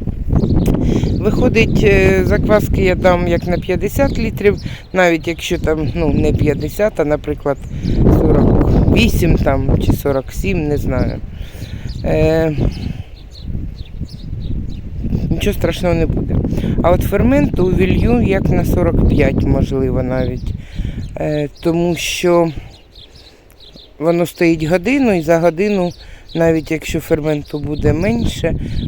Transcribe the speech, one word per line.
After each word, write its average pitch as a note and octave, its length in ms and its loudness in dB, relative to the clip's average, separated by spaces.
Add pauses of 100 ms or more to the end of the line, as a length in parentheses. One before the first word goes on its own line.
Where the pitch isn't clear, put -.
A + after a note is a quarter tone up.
(1200)
Виходить, A3 640 2
е, F#3+ 400 4
закваски G3+ 580 2
я F#3 120 2
дам F3 340 2
як E3+ 180 0
на F3 120 -2
п'ятдесят F#3+ 600 -2
літрів, G#3 400 0 (340)
навіть E3+ 360 2
якщо E3+ 300 -4
там, D#3 360 -2
ну, E3 200 0
не D3 180 2
п'ятдесят, D3+ 680 0
а, D#3+ 40 2
наприклад, D3 540 -2 (600)
сорок - 500 4 (260)
вісім G3 400 4
там, C3+ 500 0
чи - 60 4
сорок C3+ 400 -2
сім, F3+ 360 -2
не D3 80 0
знаю. C3+ 400 -2 (880)
Е, D#3+ 520 2 (2750)
нічого F#3 240 0
страшного E3+ 400 0
не E3 120 2
буде. - 300 -2 (460)
А E3 80 4
от F3+ 120 4
ферменту A#3 640 2
увілью F#3 560 2
як F#3+ 260 0
на F3+ 160 2
сорок E3+ 440 2
п'ять, C3+ 340 2
можливо, C3+ 600 0
навіть. B2+ 520 -4 (640)
Е, D3+ 280 -2 (140)
тому E3+ 340 0
що E3+ 520 0 (1500)
воно E3+ 280 2
стоїть E3 380 0
годину, G#3 480 2
і F3 100 2
за E3 160 4
годину, F3 540 0 (420)
навіть E3 360 2
якщо D#3+ 300 -4
ферменту D3+ 580 -2
буде D3 340 0
менше, G3 640 0 (340)